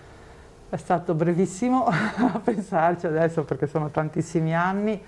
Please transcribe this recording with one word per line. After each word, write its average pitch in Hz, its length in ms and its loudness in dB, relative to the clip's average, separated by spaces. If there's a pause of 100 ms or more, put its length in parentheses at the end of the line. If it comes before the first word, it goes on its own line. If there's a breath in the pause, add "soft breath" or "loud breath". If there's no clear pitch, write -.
(680 loud breath)
È - 80 -6
stato 175 360 0
brevissimo, 180 760 2
<laughs> - 0 -
a 214 560 0
pensarci 175 640 0
adesso, 165 360 0
perché 147 240 -2
sono 151 220 -2
tantissimi 160 640 -2
anni, 196 540 0